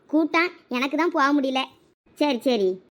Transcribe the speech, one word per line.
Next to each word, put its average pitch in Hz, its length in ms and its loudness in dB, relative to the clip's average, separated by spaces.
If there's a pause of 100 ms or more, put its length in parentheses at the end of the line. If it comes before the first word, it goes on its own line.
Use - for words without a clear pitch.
(140)
கூட்டம், 330 360 2 (280)
எனக்கு 269 240 -4
தான் 349 160 0
போக 277 200 2
முடியல. 262 240 -2 (580)
சரி 285 280 0
சரி, 202 240 2 (240)